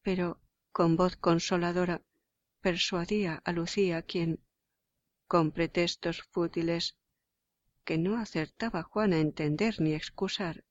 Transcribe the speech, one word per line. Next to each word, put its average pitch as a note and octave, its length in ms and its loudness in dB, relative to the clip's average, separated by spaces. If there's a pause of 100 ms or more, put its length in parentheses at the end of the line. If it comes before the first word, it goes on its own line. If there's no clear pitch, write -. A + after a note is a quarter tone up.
Pero F3+ 400 -2 (320)
con E3+ 240 4
voz F3+ 200 2
consoladora F3 840 0 (600)
persuadía F3 840 0
a F3 80 -2
Lucía, E3+ 480 0
quien, E3 420 -2 (840)
con E3 240 2
pretextos E3+ 720 -2
fútiles E3+ 760 -4 (880)
que D#3+ 140 -2
no F#3 180 0
acertaba G3+ 680 -4
Juan G#3+ 280 0
a D#3+ 60 4
entender D#3 640 0
ni D#3 100 2
excusar E3 800 -6